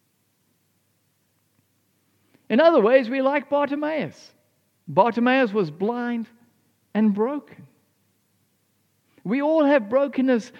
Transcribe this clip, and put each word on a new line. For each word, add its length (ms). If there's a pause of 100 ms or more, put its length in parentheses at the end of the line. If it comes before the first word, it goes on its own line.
(2500)
In 100
other 220
ways, 280
we're 120
like 280
Bartimaeus. 840 (560)
Bartimaeus 680
was 160
blind 580 (680)
and 180
broken. 540 (1600)
We 200
all 200
have 260
brokenness 720